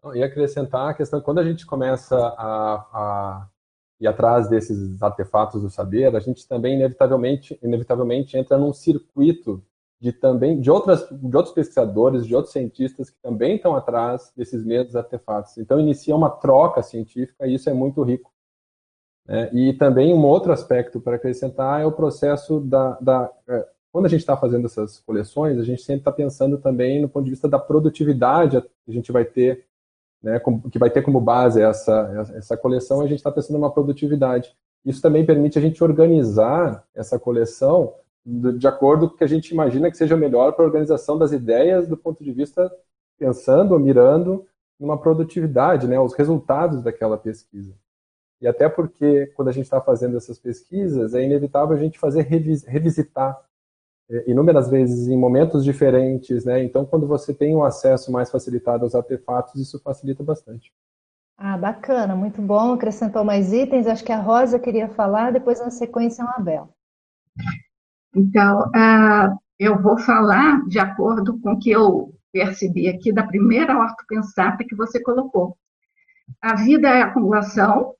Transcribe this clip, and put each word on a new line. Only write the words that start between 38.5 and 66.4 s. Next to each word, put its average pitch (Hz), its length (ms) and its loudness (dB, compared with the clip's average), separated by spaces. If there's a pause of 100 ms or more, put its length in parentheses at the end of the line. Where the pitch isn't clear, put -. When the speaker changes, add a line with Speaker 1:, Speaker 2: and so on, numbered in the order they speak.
Speaker 1:
de 127 80 0
acordo 143 420 4
com - 60 -8
o - 40 -20
que 165 60 2
a 143 40 0
gente 160 220 -2
imagina 156 400 0
que - 80 -20
seja 160 180 2
melhor 139 360 2
pra 165 120 2
organização 156 540 0
das 156 120 2
ideias 147 560 2
do 160 100 -6
ponto 160 280 -10
de 139 80 -8
vista 147 400 -4 (460)
pensando 135 540 2
ou 165 60 4
mirando 143 680 4 (340)
numa 147 180 -6
produtividade, 160 880 0
né, 127 140 2
os 127 140 0
resultados 147 680 -2
daquela 110 340 -4
pesquisa. 101 580 -14 (640)
E 120 80 0
até 120 200 4
porque, 147 580 0 (100)
quando 131 120 -2
a 123 40 -2
gente 131 180 -6
tá 135 100 0
fazendo 123 360 -2
essas 117 220 -10
pesquisas, 127 760 -4
é 123 80 2
inevitável 143 540 0
a - 20 0
gente 160 200 -4
fazer 156 240 0
revis-, 151 440 -2
revisitar, 143 760 -2 (720)
é, 120 200 -4
inúmeras 139 380 4
vezes 123 400 2
em 127 80 2
momentos 135 480 2
diferentes, 131 800 0
né? 127 180 0
Então, 135 220 -2
quando 151 220 -2
você 143 260 -4
tem 151 240 0
um 147 80 4
acesso 131 480 0
mais 123 180 -2
facilitado 120 540 -4
aos 117 100 -6
artefatos, 123 640 -6
isso 135 200 -10
facilita 139 440 -10
bastante. 143 480 -10 (680)
Speaker 2:
Ah, 196 180 -6
bacana, 214 580 -4
muito 208 280 -6
bom. 214 320 0
Acrescentou 220 500 -4
mais 202 260 0
itens. 254 360 0
Acho 226 180 -2
que 240 80 -4
a 220 80 -4
Rosa 233 380 2
queria 226 300 -2
falar, 214 440 -2
depois 247 280 0
na 240 100 -8
sequência 233 520 -6
a 240 40 -6
Mabel. 175 420 -6 (1500)